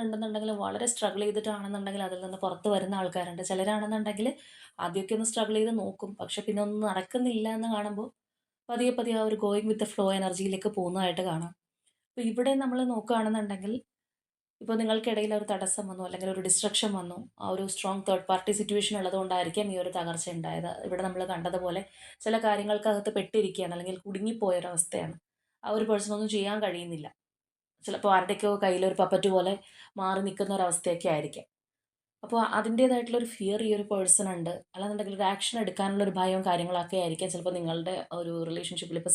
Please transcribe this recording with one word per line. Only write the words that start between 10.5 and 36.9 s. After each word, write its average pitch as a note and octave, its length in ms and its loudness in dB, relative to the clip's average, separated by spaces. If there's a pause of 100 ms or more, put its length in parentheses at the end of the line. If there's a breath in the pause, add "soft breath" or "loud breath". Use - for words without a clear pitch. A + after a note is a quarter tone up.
പോകുന്നതായിട്ട് F3+ 540 0
കാണാം. E3 200 -4 (600)
അപ്പോൾ A#3+ 200 -4
ഇവിടെ B3 220 2 (100)
നമ്മൾ B3+ 160 0 (140)
നോക്കുകയാണെന്നുണ്ടെങ്കിൽ G#3+ 800 0 (880)
ഇപ്പോൾ A3+ 200 -2
നിങ്ങൾക്കിടയിൽ A3 560 2
ഒരു G#3 120 -2
തടസ്സം G3 400 -2
വന്നു, F#3 180 -8
അല്ലെങ്കിൽ F#3 260 -4
ഒരു F#3 120 -4
ഡിസ്ട്രക്ഷൻ G3+ 520 2
വന്നു, F3 200 -8 (260)
ആ - 100 -6
ഒരു F#3+ 100 -2 (100)
സ്ട്രോങ് G3 340 -4
തേർഡ് F#3 220 2
പാർട്ടി F#3 300 2
സിറ്റുവേഷൻ G#3 400 0
ഉള്ളതുകൊണ്ടായിരിക്കാം F#3 720 0
ഈ - 80 -4
ഒരു F3+ 160 -4
തകർച്ച E3 380 -4
ഉണ്ടായത്. E3 340 -4 (160)
ഇവിടെ F3+ 220 -4
നമ്മൾ F3+ 140 -4 (100)
കണ്ടതുപോലെ F3+ 500 -2 (440 loud breath)
ചില A3 200 2
കാര്യങ്ങൾക്കകത്ത് G#3 720 2
പെട്ടിരിക്കുകയാണ്, F#3 580 0
അല്ലെങ്കിൽ F3+ 300 -6
കുടുങ്ങിപ്പോയൊരവസ്ഥയാണ്. F3+ 1080 0 (500)
ആ - 120 -4
ഒരു A3 120 2
പേഴ്സൺ G#3 280 2
ഒന്നും G#3+ 180 -2
ചെയ്യാൻ G3+ 300 0
കഴിയുന്നില്ല. F3 420 -4 (800)
ചിലപ്പോൾ G3+ 300 2
ആരുടെയൊക്കെയോ G3+ 380 4 (100)
കയ്യിലൊരു F#3+ 380 4
പപ്പറ്റ് F#3 340 4
പോലെ F#3 180 4 (480 loud breath)
മാറി F#3+ 260 2
നിൽക്കുന്ന G3 300 -2
ഒരവസ്ഥയൊക്കെ F3 580 2
ആയിരിക്കാം. D3+ 300 -4 (800)
അപ്പോൾ A#3 160 0 (200)
അതിൻ്റേതായിട്ടുള്ളൊരു A#3 760 2
ഫിയർ G3+ 320 0
ഈ G#3+ 100 4
ഒരു G3+ 140 -2
പേഴ്സൺ F#3+ 440 4
ഉണ്ട്. E3+ 180 -4 (200)
അല്ലാന്നുണ്ടെങ്കിൽ G3+ 460 -4
ഒരു G3+ 140 4
ആക്ഷൻ G3 300 -4
എടുക്കാനുള്ളൊരു G3 560 0
ഭയവും F#3 300 2
കാര്യങ്ങളൊക്കെ F3 540 0